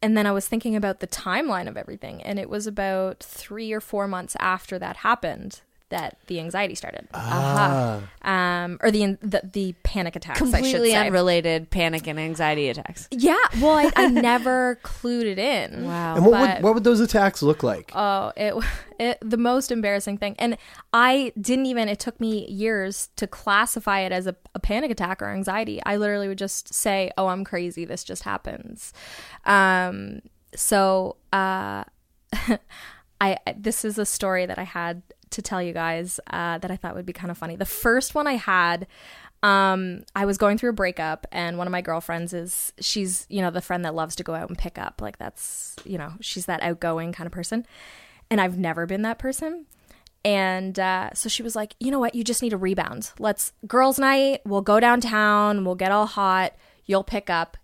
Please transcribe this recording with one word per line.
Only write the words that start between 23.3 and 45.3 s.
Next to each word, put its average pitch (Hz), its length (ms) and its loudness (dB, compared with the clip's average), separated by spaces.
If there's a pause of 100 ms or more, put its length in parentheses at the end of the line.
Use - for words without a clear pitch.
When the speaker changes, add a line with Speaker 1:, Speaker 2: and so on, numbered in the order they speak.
Speaker 1:
it 185 100 -2
as 185 160 -2
a, 185 80 -4 (180)
a 196 60 -8
panic 240 320 0
attack 190 320 -4
or 202 60 -4
anxiety. 190 580 -4
I 202 100 0
literally 208 300 0
would 196 100 -6
just - 340 -6
say, 196 460 0
"Oh, 190 120 2
I'm 185 140 -2
crazy. 175 420 -6
This - 180 -8
just 180 180 -10
happens." - 720 -10 (520)
Um, 196 760 4 (360)
so, 190 600 2 (180)
uh, 190 500 -2 (480)
<laughs> - 260 0 (640)
I, 196 160 2 (200)
this 208 260 -4
is 214 140 -4
a 214 80 0
story 185 400 0
that 185 140 -6
I 180 40 -6
had 175 380 -6 (300)
to - 100 -8
tell 190 200 -4
you 175 120 -4
guys, 165 460 -4 (120)
uh, 170 280 -2
that 180 120 -8
I 190 40 -6
thought - 200 -10
would 180 100 -10
be 180 80 -10
kinda 175 220 -8
funny. 170 200 -10
The 190 100 -4
first 233 500 2
one 294 120 0
I 277 60 0
had, 180 540 2 (560)
um, 190 600 4 (120)
I 196 100 0
was 196 120 2
going 208 200 4
through 240 140 0
a - 20 -2
breakup, 180 580 -2
and 175 260 -4
one 175 100 -4
of 180 40 -2
my 180 100 -2
girlfriends 170 520 -4
is, 175 460 -6
she's, 185 500 -2
you 196 120 -2
know, 175 100 0
the 175 100 -4
friend 175 240 -4
that 160 80 -4
loves 160 240 -4
to 175 60 -8
go 165 100 -6
out 160 160 -6
and 175 80 -10
pick - 200 -4
up. - 240 -10
Like, - 160 -10
that's, - 580 -12 (100)